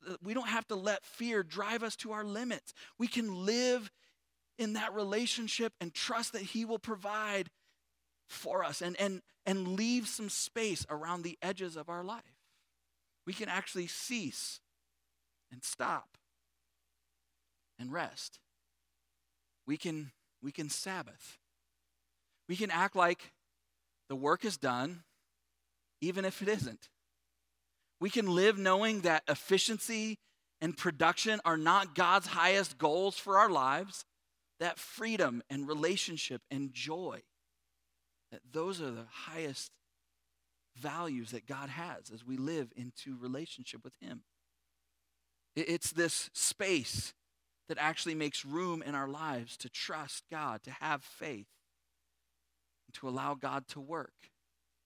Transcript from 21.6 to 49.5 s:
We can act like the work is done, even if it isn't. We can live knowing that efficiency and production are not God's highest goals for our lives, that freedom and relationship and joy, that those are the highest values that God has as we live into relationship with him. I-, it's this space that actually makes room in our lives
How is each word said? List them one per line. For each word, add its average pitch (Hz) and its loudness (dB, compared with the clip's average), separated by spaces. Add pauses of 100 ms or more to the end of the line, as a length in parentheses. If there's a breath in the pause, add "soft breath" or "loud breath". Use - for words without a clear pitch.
We 180 -2
can 202 -2
act 180 2
like 180 4 (720)
the 139 -6
work 147 2
is 190 -2
done, 135 0 (1000)
even 185 0
if 190 -4
it 190 -2
isn't. 139 -2 (1120)
We 190 0
can 202 2
live 196 8
knowing 196 4
that 165 4
efficiency 214 2 (420)
and 160 -2
production 175 4
are 165 6
not 175 6
God's 185 6
highest 185 4
goals 175 4
for 196 4
our 214 12
lives, 156 2 (540)
that 170 -2
freedom 180 0
and 139 -4
relationship 156 -2
and 135 -4
joy, 147 -6 (1080)
that 113 -14 (100)
those 170 -2
are 139 -4
the 117 -8
highest 160 -8 (1040)
values 139 -6
that 117 -8
God 139 -8
has 139 -10
as 117 -16
we 127 -6
live 135 -2
into 123 -10
relationship 127 -10
with 131 -18
him. - -14 (1300)
I-, 160 0
it's 170 0
this 165 0
space - 0 (540)
that 160 -6
actually 156 0
makes 147 -4
room 165 -2
in 143 -6
our 139 -4
lives 139 -6